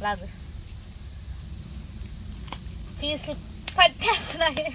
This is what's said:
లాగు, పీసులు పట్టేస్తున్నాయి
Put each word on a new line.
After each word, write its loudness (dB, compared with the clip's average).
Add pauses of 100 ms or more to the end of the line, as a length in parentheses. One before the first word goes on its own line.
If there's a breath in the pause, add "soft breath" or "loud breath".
లాగు, 2 (2750)
పీసులు 0 (420)
పట్టేస్తున్నాయి 4